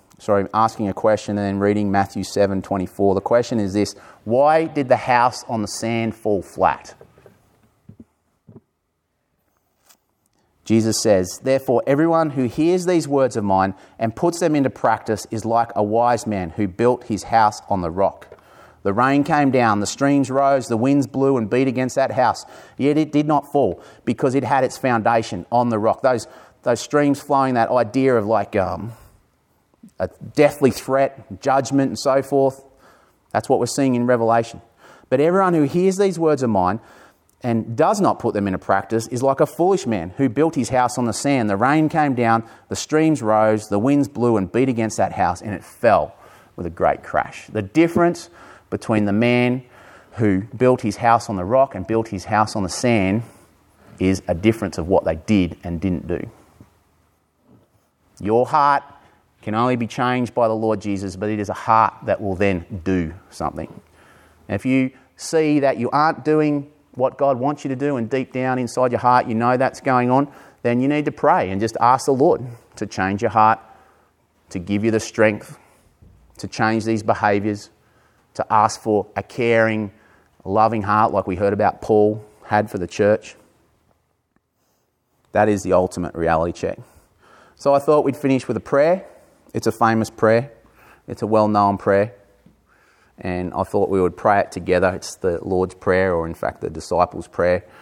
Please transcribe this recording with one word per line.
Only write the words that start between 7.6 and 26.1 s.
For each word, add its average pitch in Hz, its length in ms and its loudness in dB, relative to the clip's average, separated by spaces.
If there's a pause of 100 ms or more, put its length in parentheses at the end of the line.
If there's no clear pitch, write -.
Jesus 110 360 0
says, 95 440 0
"Therefore, 131 420 0
everyone 160 460 2
who 131 140 -2
hears 165 400 0
these 165 220 0
words 135 280 0
of 113 80 -2
mine 95 320 0 (240)
and 113 160 -4
puts 170 240 -2
them 160 160 0
into 139 160 2
practice 110 580 -2
is 110 160 -6
like 113 300 0
a 104 80 0
wise 113 420 0
man 95 260 -4
who 104 160 -4
built 117 360 0
his 101 200 -6
house 110 460 2
on 98 120 -2
the 82 100 -4
rock. 92 360 -2 (560)
The 101 100 0
rain 135 300 2
came 147 280 0
down, 117 280 2
the 101 60 -2
streams 139 460 0
rose, 135 360 0
the 117 100 0
winds 135 280 2
blew 135 320 0
and 110 120 -4
beat 127 180 0
against 127 280 -4
that 135 160 -2
house, 120 340 0 (320)
yet 143 200 0
it 151 140 0
did 151 160 2
not 151 240 -2
fall, 117 280 0 (260)
because 123 280 -2
it 135 100 0
had 135 200 0
its 123 140 -2
foundation 117 720 0
on 120 180 2
the 113 80 0
rock." 107 240 0
Those, 127 240 0 (380)